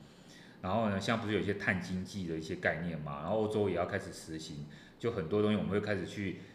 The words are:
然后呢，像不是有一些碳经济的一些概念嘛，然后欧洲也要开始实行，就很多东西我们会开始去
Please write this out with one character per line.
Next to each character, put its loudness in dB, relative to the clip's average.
然 0
后 4
呢， 2
像 2
不 -2
是 2
有 4
一 2
些 2
碳 2
经 -4
济 -6
的 -2
一 -4
些 -6
概 2
念 -2
嘛， -6
然 -2
后 4
欧 4
洲 2
也 2
要 2
开 -2
始 -8
实 -10
行， -8
就 0
很 -2
多 4
东 6
西 6
我 2
们 0
会 4
开 2
始 -2
去 -4